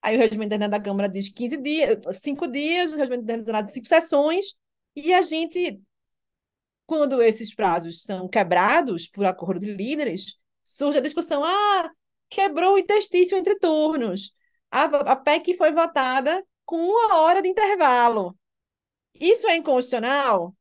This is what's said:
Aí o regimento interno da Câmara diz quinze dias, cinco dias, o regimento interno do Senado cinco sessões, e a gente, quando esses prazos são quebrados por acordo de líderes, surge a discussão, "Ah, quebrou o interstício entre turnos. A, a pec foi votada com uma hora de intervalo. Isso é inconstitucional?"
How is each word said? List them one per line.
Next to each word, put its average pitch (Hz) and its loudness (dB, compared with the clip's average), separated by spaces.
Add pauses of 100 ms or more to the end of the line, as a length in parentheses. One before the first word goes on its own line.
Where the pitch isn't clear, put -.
Aí 214 0
o 254 2
regimento 220 0
interno 208 -2
da 208 -2
Câmara 202 -2
diz 196 -8
quinze 247 -8
dias, 277 0 (220)
cinco 285 -6
dias, 311 -2
o 311 -10
regimento 247 -4
interno 226 -6
do 214 -10
Senado 214 -4
cinco - -14
sessões, 320 2 (400)
e 302 0
a 359 6
gente, 330 -4 (1080)
quando 285 0
esses 220 2
prazos 170 -2
são 185 -8
quebrados 190 2
por 202 -4
acordo 185 -2
de 202 -8
líderes, 208 -6 (240)
surge 285 -2
a 262 2
discussão, 294 -4
"Ah, 381 0 (400)
quebrou 370 2
o - 6
interstício 381 2
entre 381 0
turnos. 302 0 (380)
A, 269 2 (280)
a 262 6
pec 320 0
foi 311 4
votada 302 0 (220)
com 330 -6
uma 392 2
hora 349 4
de 359 0
intervalo. 254 2 (840)
Isso 440 2
é 339 2
inconstitucional?" 247 0